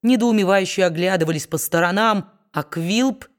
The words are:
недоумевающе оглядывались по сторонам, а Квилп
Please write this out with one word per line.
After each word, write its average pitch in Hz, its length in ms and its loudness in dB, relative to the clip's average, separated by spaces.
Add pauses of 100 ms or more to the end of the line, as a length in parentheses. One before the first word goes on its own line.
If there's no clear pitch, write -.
недоумевающе 202 800 2
оглядывались 165 640 -2
по 156 100 -6
сторонам, 190 720 0 (220)
а 151 100 -4
Квилп 214 640 -2 (120)